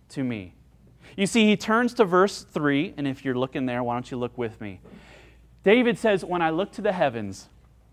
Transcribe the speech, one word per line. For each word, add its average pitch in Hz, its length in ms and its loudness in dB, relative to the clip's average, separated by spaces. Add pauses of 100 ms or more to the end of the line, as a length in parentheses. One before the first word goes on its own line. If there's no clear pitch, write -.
to 139 160 -6
me?" 107 300 -6 (640)
You 196 120 0
see, 220 180 4
he 214 100 6
turns 233 380 0
to 233 100 4
verse 185 380 2
three, 147 540 -2
and 143 100 -4
if 131 180 -6
you're 127 140 -2
looking 131 260 -4
there, 123 200 -2
why 120 100 -4
don't 123 160 -8
you 131 60 -8
look 120 200 -6
with 113 240 -6
me? 98 200 -14 (800)
David 226 360 4
says, 208 260 0
"When 175 180 -4
I 160 80 2
look 180 220 -4
to 208 100 -12
the 196 100 0
heavens, 117 560 -4 (440)